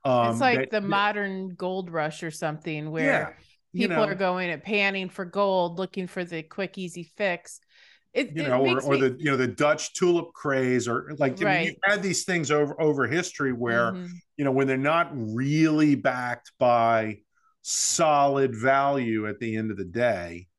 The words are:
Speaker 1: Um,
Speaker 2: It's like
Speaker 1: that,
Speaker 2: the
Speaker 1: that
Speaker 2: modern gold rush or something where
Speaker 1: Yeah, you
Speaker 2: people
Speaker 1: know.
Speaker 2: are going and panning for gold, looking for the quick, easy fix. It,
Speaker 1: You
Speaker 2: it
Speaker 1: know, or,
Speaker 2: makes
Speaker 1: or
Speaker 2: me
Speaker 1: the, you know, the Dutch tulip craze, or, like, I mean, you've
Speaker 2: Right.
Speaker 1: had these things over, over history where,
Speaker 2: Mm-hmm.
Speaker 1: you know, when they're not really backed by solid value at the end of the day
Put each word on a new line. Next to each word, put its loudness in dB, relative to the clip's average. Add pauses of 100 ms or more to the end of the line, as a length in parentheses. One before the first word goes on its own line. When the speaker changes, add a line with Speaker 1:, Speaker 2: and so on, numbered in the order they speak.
Speaker 1:
Um, 2
Speaker 2:
It's -2
like 4
Speaker 1:
that, -4
Speaker 2:
the -2
Speaker 1:
that -6
Speaker 2:
modern -2
gold -6
rush -4
or -6
something -6
where -4
Speaker 1:
Yeah, 0 (440)
you 0
Speaker 2:
people 2
Speaker 1:
know. -4
Speaker 2:
are -4
going -2
and -6
panning -2
for -10
gold, 0
looking -6
for -8
the -8
quick, -8
easy -10
fix. -6 (540)
It, -2
Speaker 1:
You -4
Speaker 2:
it -2
Speaker 1:
know, 2
or, 2
Speaker 2:
makes -2
Speaker 1:
or 2
Speaker 2:
me 2
Speaker 1:
the, 2
you -6
know, 4
the 2
Dutch 0
tulip 2
craze, 0
or, -4
like, 0
I -2
mean, 2
you've -6 (100)
Speaker 2:
Right. 4
Speaker 1:
had -4
these -2
things -2
over, 2
over 2
history -2
where, 0
Speaker 2:
Mm-hmm. -8 (320)
Speaker 1:
you -2
know, 2
when 4
they're 0
not 2
really 2
backed -4
by 4 (460)
solid 2
value 2
at -8
the -4
end -4
of -4
the -8
day -2 (100)